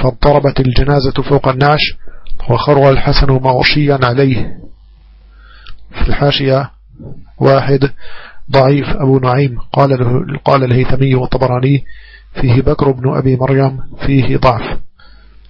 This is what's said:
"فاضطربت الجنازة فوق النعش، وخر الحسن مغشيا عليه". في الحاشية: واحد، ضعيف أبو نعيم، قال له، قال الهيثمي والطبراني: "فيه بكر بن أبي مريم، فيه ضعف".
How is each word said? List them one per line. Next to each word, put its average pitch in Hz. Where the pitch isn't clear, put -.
"فاضطربت 139
الجنازة 135
فوق 139
النعش، 143
وخر 139
الحسن 135
مغشيا 135
عليه". 127
في -
الحاشية: 135
واحد، 135
ضعيف 135
أبو 135
نعيم، 127
قال 139
له، 127
قال 139
الهيثمي 127
والطبراني: 127
"فيه 127
بكر 143
بن 127
أبي 131
مريم، 135
فيه 135
ضعف". 120